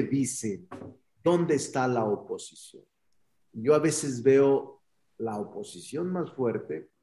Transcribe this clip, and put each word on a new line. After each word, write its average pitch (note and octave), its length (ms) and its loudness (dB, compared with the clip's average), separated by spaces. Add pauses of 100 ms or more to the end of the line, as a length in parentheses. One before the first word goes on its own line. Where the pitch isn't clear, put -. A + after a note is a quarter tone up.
dice, A2+ 640 -2 (580)
"¿Dónde E3+ 320 4
está C3 340 0
la A#2+ 160 0
oposición?". - 800 -8 (680)
Yo A#2+ 200 2
a D3+ 40 6
veces D3 440 0
veo C3+ 600 4 (340)
la A2+ 220 -6
oposición G#2 760 -8
más F3 220 -4
fuerte, - 560 -4 (120)